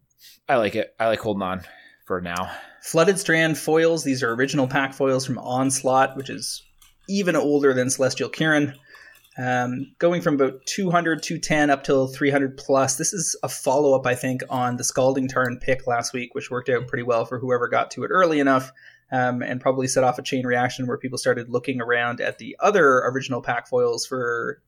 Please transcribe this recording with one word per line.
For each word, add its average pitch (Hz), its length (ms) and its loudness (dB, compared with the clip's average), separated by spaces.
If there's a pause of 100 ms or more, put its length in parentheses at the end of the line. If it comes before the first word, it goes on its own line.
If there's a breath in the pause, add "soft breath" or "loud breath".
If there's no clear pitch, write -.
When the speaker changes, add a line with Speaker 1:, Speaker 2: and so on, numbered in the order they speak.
(500 loud breath)
Speaker 1:
I 240 80 4
like 107 180 2
it. - 240 -4
I 113 80 2
like 110 140 0
holding 104 200 -2
on 92 200 -4 (440 loud breath)
for 92 140 -4
now. 90 320 -6 (300 loud breath)
Speaker 2:
Flooded 170 360 2
Strand 160 400 0
foils. 165 460 2
These 131 200 -2
are 117 100 0
original 135 340 0
pack 135 260 -2
foils 131 320 0
from 127 120 -4
Onslaught, 131 800 0
which 131 120 -10
is 113 320 -10 (460)
even 185 300 0
older 143 360 4
than 127 160 0
Celestial 127 400 -2
Kirin. 147 460 0 (600 loud breath)
Um, 127 600 -4
going 175 220 2
from 165 140 2
about 131 300 0
two 190 260 -2
hundred, 165 320 0
two 165 160 -6
ten 147 300 2
up 139 160 2
till 135 220 2
three 135 220 0
hundred 135 280 2
plus. 135 400 2
This 160 160 -2
is 175 280 -4
a - 60 -4
follow-up, 147 580 2
I 123 100 2
think, 127 340 -4
on 123 260 -2
the 120 80 -6
Scalding 131 460 0
Tarn 123 300 -2
pick - 280 -2
last 120 240 -2
week, 123 240 -8
which - 160 -10
worked 123 160 -6
out 127 220 0
pretty 123 140 -4
well 117 200 0
for 123 160 -6
whoever 123 300 0
got 120 220 0
to 123 120 -8
it - 60 -6
early 170 300 4
enough, 135 320 2 (400 loud breath)
um, 127 300 0
and 123 200 -6
probably 131 260 0
set 131 160 2
off 127 160 2
a 135 40 -14
chain 127 220 -4
reaction 123 420 0
where 120 100 -2
people 131 200 -8
started 120 320 -2
looking 123 320 -2
around 120 400 -2
at 101 160 -4
the 110 220 -14
other 156 460 6
original 127 360 -2
pack 120 260 -4
foils 123 380 0
for 120 640 -4